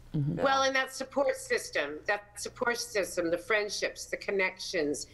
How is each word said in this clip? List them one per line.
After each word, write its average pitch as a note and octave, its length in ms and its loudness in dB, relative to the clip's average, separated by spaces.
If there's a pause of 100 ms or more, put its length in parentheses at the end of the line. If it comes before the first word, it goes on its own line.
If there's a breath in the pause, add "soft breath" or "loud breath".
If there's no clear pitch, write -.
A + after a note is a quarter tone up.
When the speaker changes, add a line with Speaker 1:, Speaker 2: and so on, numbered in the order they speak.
(160)
Speaker 1:
Mm-hmm. D#3 220 2
Speaker 2:
Yeah. E3+ 60 0
Speaker 3:
Well, C4+ 200 6
and C4+ 120 4
that C4 180 2
support C4 420 0
system, D3+ 720 -2
that - 340 -2
support A#3+ 380 -2
system, F3 520 0
the E3+ 80 2
friendships, G#3 680 -2
the - 120 -8
connections, F#3 960 0